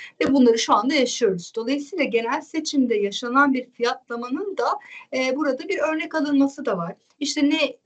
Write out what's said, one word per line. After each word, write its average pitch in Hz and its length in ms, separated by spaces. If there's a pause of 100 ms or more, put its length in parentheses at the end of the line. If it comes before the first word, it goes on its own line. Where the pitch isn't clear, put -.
(200)
ve 269 120
bunları 240 260
şu 277 140
anda 233 200
yaşıyoruz. 220 640
Dolayısıyla 277 500
genel 226 360
seçimde 277 540
yaşanan 247 580
bir 254 160
fiyatlamanın 247 880
da, 269 220 (340)
e, 254 220
burada 294 340
bir 370 80
örnek 311 380
alınması 277 500
da 202 120
var. 170 180 (240)
İşte 285 300
ne, 302 360